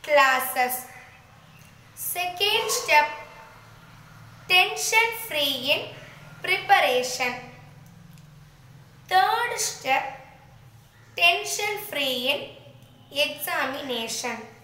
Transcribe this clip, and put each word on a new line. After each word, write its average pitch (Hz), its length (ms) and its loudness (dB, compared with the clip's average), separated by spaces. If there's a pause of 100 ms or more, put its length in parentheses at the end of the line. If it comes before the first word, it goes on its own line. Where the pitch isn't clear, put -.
classes. 262 680 4 (1400)
செகண்ட் 403 640 0
ஸ்டெப் 302 340 4 (1400)
tension 440 560 4 (180)
free 285 280 -2 (180)
in 311 100 0 (640)
preparation. 262 880 2 (1800)
தேர்ட் 453 420 4 (120)
ஸ்டெப் - 440 -2 (1080)
tension 415 540 0 (160)
free 285 260 -2 (160)
in - 80 -4 (840)
examination. 262 1120 -6 (280)